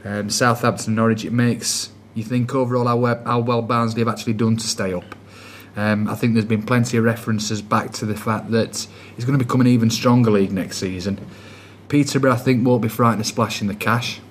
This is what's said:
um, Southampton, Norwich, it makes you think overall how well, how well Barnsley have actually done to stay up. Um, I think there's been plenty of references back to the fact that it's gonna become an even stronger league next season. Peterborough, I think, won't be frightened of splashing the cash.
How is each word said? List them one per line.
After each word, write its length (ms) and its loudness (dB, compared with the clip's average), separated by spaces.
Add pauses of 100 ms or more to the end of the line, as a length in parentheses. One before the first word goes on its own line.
um, 280 -6
Southampton, 640 0
Norwich, 300 2
it 80 -4
makes 580 0 (240)
you 80 -6
think 320 -2
overall 320 0
how 100 2
well, 260 2
how 160 0
well 220 0
Barnsley 380 0
have 80 2
actually 260 -4
done 220 2
to 120 -6
stay 260 -4
up. 220 -8 (600)
Um, 320 0
I 80 -4
think 180 0
there's 120 2
been 180 0
plenty 340 2
of 60 2
references 580 -2
back 300 -2
to 160 -8
the 80 -4
fact 360 -4
that 360 -2 (280)
it's 100 -8
gonna 120 2
become 240 2
an 60 6
even 240 4
stronger 400 4
league 200 4
next 260 -6
season. 420 -4 (680)
Peterborough, 460 2
I 40 2
think, 280 2
won't 160 4
be 80 0
frightened 320 2
of 60 -4
splashing 400 -2
the 80 -4
cash. 440 -4 (100)